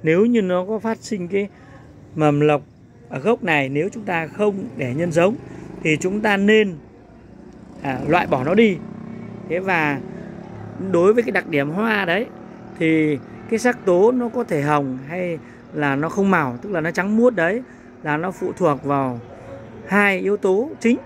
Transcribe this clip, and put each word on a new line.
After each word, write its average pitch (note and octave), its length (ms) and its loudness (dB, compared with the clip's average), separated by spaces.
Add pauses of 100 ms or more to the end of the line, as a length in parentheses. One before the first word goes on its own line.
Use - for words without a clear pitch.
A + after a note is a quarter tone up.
nếu E3+ 220 4
như A#3+ 160 4
nó F3+ 240 0
có G#3+ 140 -6
phát A3 220 -4
sinh F3+ 260 -6
cái G3 200 -2 (680)
mầm D3 240 4
lộc D3 220 4 (480)
ở C#3 100 -8
gốc G#3+ 240 0
này, D3 260 2
nếu D3+ 200 0
chúng A3 140 -10
ta E3 240 -2
không G3 400 -2 (100)
để B2+ 160 -4
nhân E3 180 -2
giống F3+ 240 4 (480)
thì D#3 140 2
chúng F#3+ 240 -2
ta G#3+ 160 4
nên, G3+ 380 4 (1040)
à, C3 260 -4
loại F3 200 2
bỏ C3+ 160 0
nó D#3 100 0
đi. G#3 240 4 (720)
Thế E3+ 100 -2
và D#3 400 0 (920)
đối F3+ 220 6
với A#3+ 100 2
cái B3 80 -4
đặc F#3 160 -2
điểm D3 220 0
hoa G3+ 360 0
đấy F3+ 200 0 (540)
thì D#3 400 2 (300)
cái A3+ 100 0
sắc A#3+ 260 0
tố G3 260 6
nó B3 180 0
có A#3+ 140 -4
thể D3+ 180 -2
hồng C#3+ 360 0 (100)
hay F3 320 -4 (340)
là D3 220 0
nó D#3 140 -2
không G3 220 0
màu, C3+ 260 2
tức G3+ 120 -12
là E3+ 120 -2
nó E3 100 -2
trắng G3 260 0
muốt A#3+ 180 4
đấy, F#3 260 0 (420)
là D3+ 140 0
nó F3+ 140 -4
phụ F3+ 220 -4
thuộc D3+ 300 0
vào C3+ 360 0 (680)
hai G3 320 2
yếu G3 180 0
tố G3+ 320 2 (100)
chính. A#3 260 4